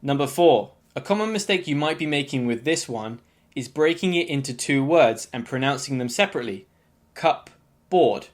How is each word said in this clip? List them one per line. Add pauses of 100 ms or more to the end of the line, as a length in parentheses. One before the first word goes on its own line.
Number
four, (220)
a
common
mistake
you
might
be
making
with
this
one (340)
is
breaking
it
into
two
words
and
pronouncing
them
separately. (480)
Cupboard